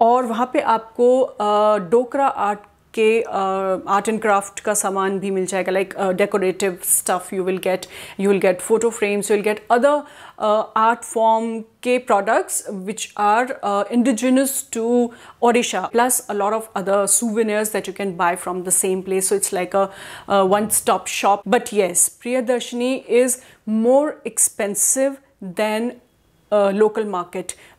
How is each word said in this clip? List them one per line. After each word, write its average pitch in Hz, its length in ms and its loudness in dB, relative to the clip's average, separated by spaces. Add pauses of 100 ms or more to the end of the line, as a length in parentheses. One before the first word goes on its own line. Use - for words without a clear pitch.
और 240 260 4
वहाँ 233 260 -2
पे 302 80 2
आपको, 240 600 2
अ, 208 580 2
डोकरा 247 480 0
आर्ट 202 320 -2 (360)
के, 220 280 4
अ, - 100 -8 (560)
आर्ट 196 200 2
एंड 220 120 -2
क्राफ्ट 202 400 0
का 214 140 -2
सामान 196 440 -2
भी 196 120 -4
मिल 190 160 -2
जाएगा, 185 260 -2
like, 190 220 -2
अ, 196 180 -2
decorative 190 600 0 (120)
stuff - 380 0 (120)
you 190 60 -2
will 185 200 -2
get, 185 220 -2 (380)
you 190 60 0
will 202 180 4
get 185 100 4
photo 226 360 0
frames, 208 320 -2
you 208 140 2
will 202 80 -2
get 214 340 0
other, 285 240 4 (360)
अ, 214 380 0
आर्ट 226 280 2
फॉर्म 226 600 0 (180)
के 247 280 0
products 240 520 0 (220)
which 190 240 -8 (120)
are, 226 320 2
अ, 202 300 -2
indigenous 247 680 2 (260)
to 233 320 2 (360)
Odisha, 233 460 2
plus 240 300 2 (100)
a 208 60 -4
lot 202 160 0
of 220 100 -4 (200)
other 196 240 2 (140)
souvenirs 214 520 -2
that 190 160 -4
you 185 120 -10
can 196 160 -4
buy 175 200 0
from 180 320 -6
the 180 160 0
same 185 240 -2
place। 190 240 0
So 202 80 0
it's 196 140 -4
like 180 200 -4
a, 196 120 2 (440)
a 196 280 4
one-stop 214 480 0
shop। 202 320 2 (100)
But 233 160 2
yes, 185 460 0 (120)
Priyadarshini 247 800 -2 (100)
is 247 280 4 (320)
more 247 380 4 (180)
expensive - 840 -2 (320)
than, 214 460 -2 (640)
अ, 202 180 4
लोकल 214 340 2
मार्केट। 185 480 -6 (260)